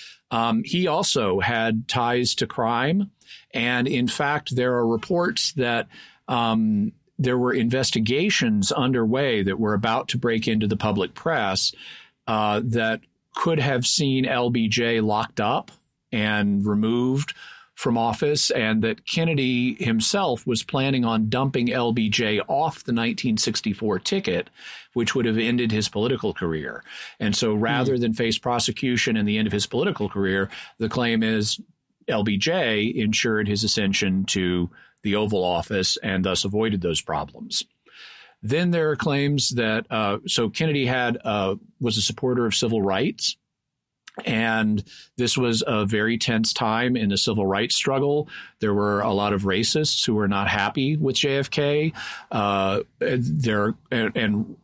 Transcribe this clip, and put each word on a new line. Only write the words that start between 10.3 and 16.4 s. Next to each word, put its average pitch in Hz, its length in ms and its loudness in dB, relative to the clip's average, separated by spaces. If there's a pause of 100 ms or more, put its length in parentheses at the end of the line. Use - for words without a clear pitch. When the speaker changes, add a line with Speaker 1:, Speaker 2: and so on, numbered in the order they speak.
Speaker 1:
into 107 180 2
the 101 100 0
public 98 380 0
press, 110 580 0 (540)
uh, 107 380 2
that 113 360 0 (340)
could 165 240 0
have 127 280 0
seen 131 400 2
L 123 240 0
B 113 180 2
J 117 320 2
locked 107 400 0
up 127 300 0 (420)
and 104 540 2